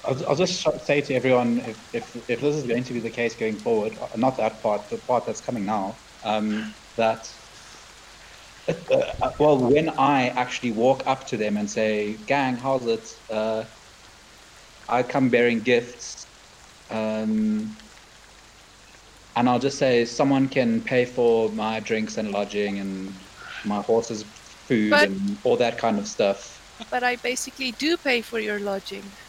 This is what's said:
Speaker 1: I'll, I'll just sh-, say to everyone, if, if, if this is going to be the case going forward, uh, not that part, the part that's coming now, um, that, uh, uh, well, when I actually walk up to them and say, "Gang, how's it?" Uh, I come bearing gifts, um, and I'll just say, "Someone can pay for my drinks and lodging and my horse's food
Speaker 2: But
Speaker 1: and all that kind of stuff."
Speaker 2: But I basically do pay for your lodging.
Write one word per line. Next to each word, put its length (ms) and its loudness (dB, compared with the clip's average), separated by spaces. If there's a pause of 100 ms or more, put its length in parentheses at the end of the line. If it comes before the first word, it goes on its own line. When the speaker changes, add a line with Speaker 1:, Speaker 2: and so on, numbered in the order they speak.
Speaker 1:
I'll, 260 -2
I'll 60 4
just 260 -2
sh-, 60 0 (180)
say 160 2
to 120 -4
everyone, 460 4
if, 180 -8 (160)
if, 220 -8 (120)
if 140 -2
this 140 2
is 100 -4
going 200 0
to 80 -8
be 60 -2
the 100 -6
case 260 -2
going 220 -2
forward, 420 0
uh, 160 -8
not 220 2
that 240 -2
part, 280 -2
the 100 -6
part 260 0
that's 160 -6
coming 240 -4
now, 340 -4 (240)
um, 520 -2 (200)
that, 320 0 (1400)
uh, 260 0 (260)
uh, 80 0 (100)
well, 180 8 (120)
when 200 6
I 400 2
actually 420 -2
walk 360 4
up 200 -2
to 100 -4
them 200 0
and 120 -2
say, 480 0
"Gang, 400 0
how's 280 -2
it?" 220 -2 (220)
Uh, 360 -2 (1200)
I 160 2
come 260 2
bearing 340 4
gifts, 600 -2 (640)
um, 880 -2 (1600)
and 140 2
I'll 100 4
just 180 -2
say, 280 4
"Someone 440 2
can 340 2
pay 220 2
for 460 4
my 280 -2
drinks 380 -2
and 140 -4
lodging 480 -2
and 440 -8 (400)
my 180 -2
horse's 420 0 (440)
food 240 2
Speaker 2:
But 180 6
Speaker 1:
and 340 -4
all 140 4
that 200 2
kind 220 0
of 80 -6
stuff." 540 -2 (280)
Speaker 2:
But 140 -2
I 140 2
basically 540 -6
do 260 0
pay 240 0
for 180 -6
your 200 -4
lodging. 580 -8 (120)